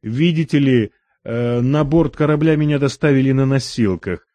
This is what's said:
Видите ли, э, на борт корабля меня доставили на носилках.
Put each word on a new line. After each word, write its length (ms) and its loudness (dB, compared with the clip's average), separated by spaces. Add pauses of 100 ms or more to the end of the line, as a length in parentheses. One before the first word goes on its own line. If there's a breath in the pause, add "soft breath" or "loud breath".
Видите 560 -2
ли, 340 2 (320)
э, 360 -4
на 240 0
борт 320 0
корабля 400 0
меня 220 0
доставили 540 0
на 140 2
носилках. 880 -2